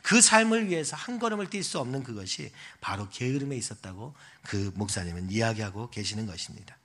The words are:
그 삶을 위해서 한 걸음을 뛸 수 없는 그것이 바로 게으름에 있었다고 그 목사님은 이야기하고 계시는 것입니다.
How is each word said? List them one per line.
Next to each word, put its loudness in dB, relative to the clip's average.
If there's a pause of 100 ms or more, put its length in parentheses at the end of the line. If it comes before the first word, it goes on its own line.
그 8
삶을 8
위해서 -2
한 -8
걸음을 -2
뛸 -4
수 -2
없는 -2
그것이 -8 (260)
바로 -4
게으름에 -2
있었다고 -10 (280)
그 -2
목사님은 -2
이야기하고 0
계시는 -4
것입니다. -12